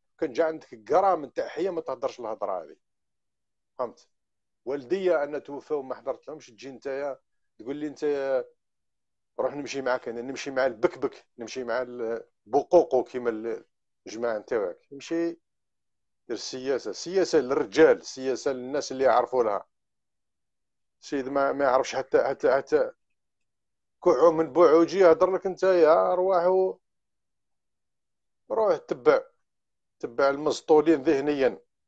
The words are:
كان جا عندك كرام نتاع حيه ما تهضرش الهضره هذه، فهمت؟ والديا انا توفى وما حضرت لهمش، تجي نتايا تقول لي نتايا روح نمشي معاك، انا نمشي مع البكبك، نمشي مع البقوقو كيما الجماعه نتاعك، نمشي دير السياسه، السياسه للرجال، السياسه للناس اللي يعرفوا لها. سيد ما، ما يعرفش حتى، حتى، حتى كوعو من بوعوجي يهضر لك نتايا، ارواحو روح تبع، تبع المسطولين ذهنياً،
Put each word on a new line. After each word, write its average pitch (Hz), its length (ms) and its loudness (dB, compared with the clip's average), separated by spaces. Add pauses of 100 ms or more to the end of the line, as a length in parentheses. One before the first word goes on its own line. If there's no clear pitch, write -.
(200)
كان 147 140 -4
جا 160 120 0
عندك 156 420 -10
كرام 170 380 2
نتاع 120 220 -8
حيه 180 220 -4
ما 165 120 -6
تهضرش 127 380 -8
الهضره 104 440 -6
هذه، 76 120 -20 (1000)
فهمت؟ - 300 -10 (580)
والديا 147 580 -2
انا 143 160 -6
توفى 143 340 -10
وما 131 220 -6
حضرت 120 320 -10
لهمش، 147 200 -16
تجي 123 240 -18
نتايا 135 480 -10 (380)
تقول 120 180 -10
لي 151 140 -8
نتايا 135 560 -4 (960)
روح 131 160 -4
نمشي 139 260 -8
معاك، 127 260 -2
انا 120 140 -8
نمشي 131 300 -10
مع 131 140 0
البكبك، 131 600 -4 (140)
نمشي 120 240 -10
مع 120 180 -4
البقوقو 123 1200 0
كيما 113 600 -6 (440)
الجماعه 113 300 -6
نتاعك، 101 420 -6 (120)
نمشي 165 380 -6 (960)
دير 113 100 -8
السياسه، 127 540 -6
السياسه 170 480 0
للرجال، 131 580 4
السياسه 131 540 -6
للناس 131 400 -8
اللي 135 120 -4
يعرفوا 123 400 2
لها. 101 220 -4 (1300)
سيد 135 300 -6
ما، 139 220 0
ما 139 140 -2
يعرفش 127 300 2
حتى، 135 280 2
حتى، 135 320 0
حتى 135 360 0 (1080)
كوعو 165 320 6
من 160 220 0
بوعوجي 165 460 6
يهضر 175 320 6
لك 190 160 -4
نتايا، 180 640 4
ارواحو 185 640 0 (1700)
روح 196 260 0
تبع، 139 440 0 (760)
تبع 139 300 -2
المسطولين 151 720 2
ذهنياً، 139 580 0 (280)